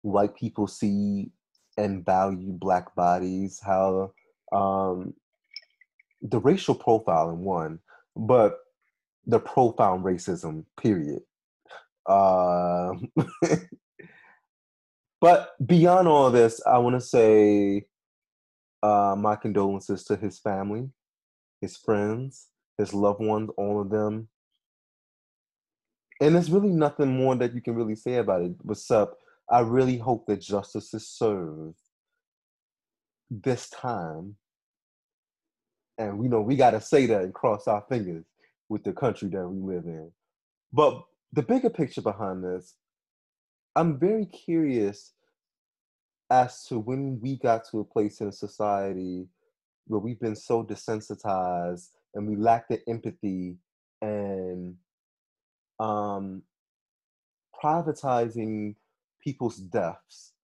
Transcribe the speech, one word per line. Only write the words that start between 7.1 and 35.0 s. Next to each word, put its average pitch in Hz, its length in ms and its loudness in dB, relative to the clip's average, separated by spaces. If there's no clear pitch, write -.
in 85 100 -8
one, 85 400 -6
but 110 420 4
the 113 120 4
profound 107 640 2
racism, 85 600 -6
period. 78 400 -2
Um, 90 1040 2
<laughs> 156 60 2
but 170 300 6
beyond 175 420 8
all 139 240 8
this, 113 340 6
I 123 140 6
wanna 123 220 2
say, 104 840 6
uh, 101 340 4
my 104 200 0
condolences 98 680 -2
to 107 100 0
his 90 240 -8
family, 104 500 -4
his - 160 -10
friends, 110 720 -2
his 101 140 -2
loved 101 280 2
ones, 107 360 -2
all 101 240 -2
of 98 100 -6
them. 107 380 -4
And 151 120 6
there's 170 180 2
really 202 180 4
nothing 147 460 2
more 131 200 2
that 120 180 -2
you 120 80 -8
can 117 140 -4
really 110 200 -4
say 123 200 -6
about 101 260 0
it. 87 120 -4
What's - 260 -10
up? 107 280 2
I 120 120 4
really 127 360 0
hope 117 300 -4
that 101 140 -2
justice 101 520 -8
is 110 140 -12
served 82 680 -6
this 120 380 -6
time. 92 640 -10